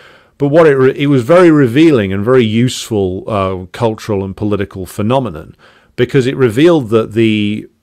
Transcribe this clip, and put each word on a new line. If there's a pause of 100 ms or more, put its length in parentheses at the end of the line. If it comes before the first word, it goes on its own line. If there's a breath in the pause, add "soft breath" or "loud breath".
(380 loud breath)
But
what
it
re-,
it
was
very
revealing
and
very
useful,
uh,
cultural
and
political
phenomenon, (400 soft breath)
because
it
revealed
that
the, (140)